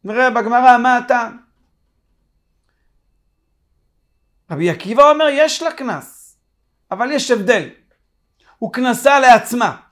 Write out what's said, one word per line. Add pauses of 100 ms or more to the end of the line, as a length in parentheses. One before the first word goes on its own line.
נראה
בגמרא
מה
הטעם. (3250)
רבי
עקיבא
אומר,
"יש
לה
קנס", (540)
אבל
יש
הבדל. (920)
הוא
קנסה
לעצמה. (160)